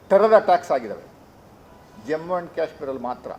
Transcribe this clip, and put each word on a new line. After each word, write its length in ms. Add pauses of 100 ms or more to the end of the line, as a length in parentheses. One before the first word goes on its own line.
ಟೆರರ್ 240
ಅಟ್ಯಾಕ್ಸ್ 380
ಆಗಿದ್ದಾವೆ 380 (960)
ಜಮ್ಮು 320
and 80
ಕಾಶ್ಮೀರಲ್ಲಿ 540
ಮಾತ್ರ. 380